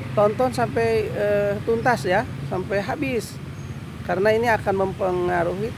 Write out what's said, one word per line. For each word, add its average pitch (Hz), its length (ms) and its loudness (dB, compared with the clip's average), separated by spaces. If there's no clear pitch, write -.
tonton 214 320 4
sampai, 226 560 0
eh, 202 560 0
tuntas 233 400 2
ya, 208 240 2
sampai 196 320 -2
habis. 254 560 -4
Karena 190 320 2
ini 233 160 2
akan 190 400 2
mempengaruhi 180 880 0